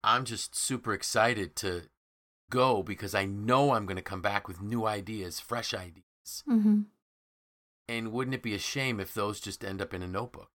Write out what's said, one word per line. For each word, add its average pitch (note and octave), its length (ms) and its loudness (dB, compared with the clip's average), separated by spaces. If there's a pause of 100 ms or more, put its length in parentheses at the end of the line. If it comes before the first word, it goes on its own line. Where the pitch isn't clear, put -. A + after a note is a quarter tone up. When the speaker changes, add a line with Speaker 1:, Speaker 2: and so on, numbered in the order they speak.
Speaker 1:
I'm A#2+ 200 4
just A#2 320 -8
super A#2+ 360 -2
excited G#2+ 640 2
to F2+ 260 -4 (680)
go B2 320 6
because G2+ 320 -6
I G2 100 4
know A#2 480 4
I'm G#2 140 2
gonna F#2 160 -4
come F#2 200 -8
back G2+ 260 0
with F2+ 140 -10
new A2 240 -2
ideas, G#2 540 -4
fresh - 340 -4
ideas. - 760 -12
Speaker 2:
Mm-hmm. G#3+ 340 6 (1040)
Speaker 1:
And A2+ 240 -4
wouldn't B2+ 220 -2
it - 80 -6
be A2 120 -2
a G2 40 -2
shame B2+ 420 -2
if F#2 120 -6
those G#2 280 -2
just - 240 -8
end G2 180 -4
up - 100 -6
in F2+ 100 -6
a F2+ 60 -6
notebook? G#2 480 -6